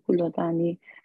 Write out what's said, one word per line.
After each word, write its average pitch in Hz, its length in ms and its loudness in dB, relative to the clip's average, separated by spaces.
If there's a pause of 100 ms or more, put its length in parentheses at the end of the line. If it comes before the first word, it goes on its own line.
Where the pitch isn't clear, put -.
pou 185 120 2
lòt 170 260 -2
ane, 170 340 0 (280)